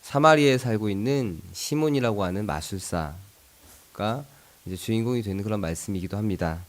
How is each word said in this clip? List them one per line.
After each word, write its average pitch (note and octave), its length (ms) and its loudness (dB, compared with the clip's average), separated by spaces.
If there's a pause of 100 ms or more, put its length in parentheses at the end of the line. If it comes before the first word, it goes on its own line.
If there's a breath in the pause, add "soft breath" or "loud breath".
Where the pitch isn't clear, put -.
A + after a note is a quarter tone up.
사마리아에 D3 560 6
살고 A2 320 0
있는 G#2 500 -2 (140)
시몬이라고 C3+ 720 0
하는 G2 240 -2
마술사가 D#2+ 680 -4 (1500 loud breath)
이제 F#2 100 -8
주인공이 A2+ 460 -2
되는 G2+ 220 -4
그런 G#2+ 160 -2
말씀이기도 F#2 580 -4
합니다. F2+ 520 -2